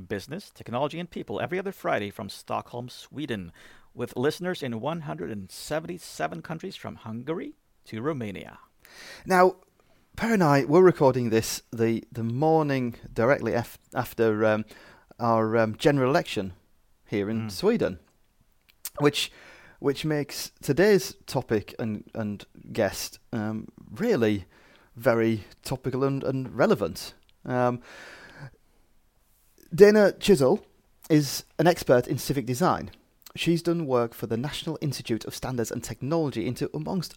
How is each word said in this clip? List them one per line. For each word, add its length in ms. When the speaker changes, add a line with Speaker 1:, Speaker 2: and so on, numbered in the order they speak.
Speaker 1:
business, 460
technology, 500
and 100
people 300
every 180
other 140
Friday 380
from 180
Stockholm, 600
Sweden, 640
with 220
listeners 460
in 180
one 220
hundred 280
and 200
seventy-seven 920
countries 340
from 200
Hungary 580
to 140
Romania. 580
Speaker 2:
Now, 300
Per 180
and 100
I, 220
we're 180
recording 480
this 320
the, 400
the 120
morning 680
directly 420
af-, 240
after, 520
um, 180
our, 380
um, 180
general 320
election 440
here 220
in 200
Speaker 1:
Mm. 20
Speaker 2:
Sweden, 480
which, 320
which 240
makes 480
today's 540
topic 520
and, 260
and 300
guest, 460
um, 360
really 540
very 480
topical 420
and, 200
and 320
relevant. 560
Um, 380
Dana 380
Chisel 520
is 340
an 80
expert 420
in 80
civic 300
design. 440
She's 260
done 260
work 280
for 120
the 120
National 420
Institute 460
of 80
Standards 360
and 140
Technology 640
into, 260
amongst 440